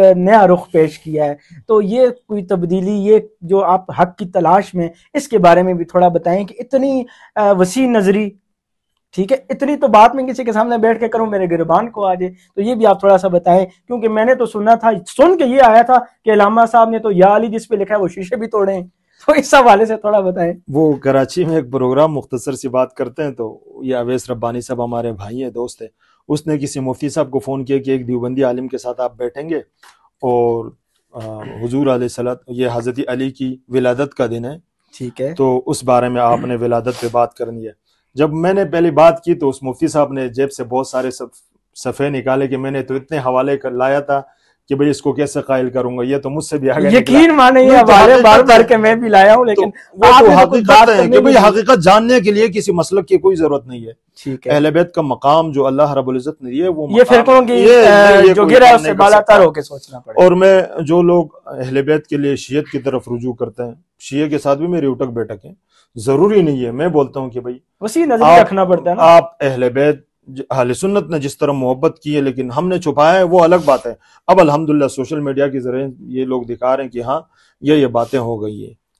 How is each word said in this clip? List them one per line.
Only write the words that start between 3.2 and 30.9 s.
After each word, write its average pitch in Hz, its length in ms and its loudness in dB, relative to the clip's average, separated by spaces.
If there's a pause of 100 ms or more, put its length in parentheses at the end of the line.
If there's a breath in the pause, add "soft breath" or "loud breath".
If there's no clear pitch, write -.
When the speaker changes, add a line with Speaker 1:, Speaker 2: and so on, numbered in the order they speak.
Speaker 1:
जो 190 160 -2
आप 185 280 -2 (100)
हक 175 220 -2
की 202 60 -10
तलाश 180 500 -2
में, 170 160 -6 (240 soft breath)
इसके 285 220 -4
बारे 175 260 4
में 185 140 -4
भी 170 80 -8
थोड़ा 180 240 0
बताएं 170 360 -4
कि - 140 -18
इतनी, 262 460 -4 (320 soft breath)
अ, 208 140 2
वसी 190 360 0
नजरी, 202 480 -2 (800)
ठीक 196 180 -4
है, 269 200 -4
इतनी 277 240 -4
तो 277 120 -2
बात 226 280 6
मैं 262 100 -6
किसी 262 180 -8
के 226 100 -6
सामने 233 240 -2
बैठ 226 220 0
के 233 80 -4
करूं, 226 200 -4
मेरे 196 200 -4
गिरबान 170 400 -2
को 220 160 -10
आ 185 120 -2
जाए, 180 140 -8
तो - 320 -12
ये 240 140 -4
भी 220 100 0
आप 196 180 2
थोड़ा 196 140 4
सा 185 100 -2
बताएं, 175 380 0
क्योंकि 226 420 -8
मैंने 220 280 0
तो 254 100 -4
सुना 220 300 0
था, 226 320 -2
सुन 349 300 2
के 330 60 0
ये 262 160 0
आया 233 240 6
था 247 140 2
कि 233 340 -4
अल्लामा 214 340 2
साहब 226 260 2
ने 220 80 -4
तो 220 120 -4
या 180 160 4
अली 214 200 2
जिस 226 180 -8
पे 220 120 -6
लिखा 196 180 -4
है 208 60 -2
वो 180 60 -2
शीशे 185 280 -10
भी 220 120 -8
तोड़े 196 260 -2
हैं, 180 180 -10 (360)
तो 302 80 2
इस 285 200 0
हवाले 226 300 6
से 220 120 -4
थोड़ा 208 240 -2
बताएं। 180 340 -4 (140)
Speaker 2:
वो 151 240 0
कराची 135 520 -2
में 160 120 -2
एक 123 140 -6
प्रोग्राम 131 400 0
मुख्तसर 131 440 -10
सी 131 120 -10
बात 127 300 -4
करते 127 260 -8
हैं, 139 100 -8
तो 113 300 -12 (200)
ये 127 100 -6
अवैस 123 360 -6
रब्बानी 120 320 -8
साहब 120 200 -10
हमारे 117 300 -8
भाई 104 260 -14
हैं, 131 140 -10
दोस्त 120 300 -12
हैं, 113 80 -18 (400)
उसने 151 280 -6
किसी 139 220 -10
मुफ्ती 131 300 -8
साहब 139 200 -6
को 131 100 -6
फ़ोन 135 240 -10
किया 139 140 -4
कि 135 140 -6
एक 127 140 -6
देवबंदी 123 360 -6
आलिम 127 260 -4
के 123 100 -10
साथ 123 240 -10
आप 120 160 -8
बैठेंगे 139 460 -10 (600 soft breath)
और, 117 520 -4 (400)